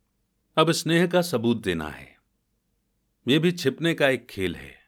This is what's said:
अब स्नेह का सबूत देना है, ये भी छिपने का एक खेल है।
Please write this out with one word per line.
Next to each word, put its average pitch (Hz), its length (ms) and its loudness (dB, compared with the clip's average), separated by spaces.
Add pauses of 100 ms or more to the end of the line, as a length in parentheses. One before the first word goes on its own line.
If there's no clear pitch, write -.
(580)
अब 160 140 4
स्नेह 165 360 2
का 175 140 2
सबूत 117 360 0
देना 85 320 -4
है, 67 280 -18 (1120)
ये 135 120 4
भी 175 120 2
छिपने 165 420 -2
का 156 160 2
एक 127 180 -2
खेल 90 280 -6
है। - 320 -20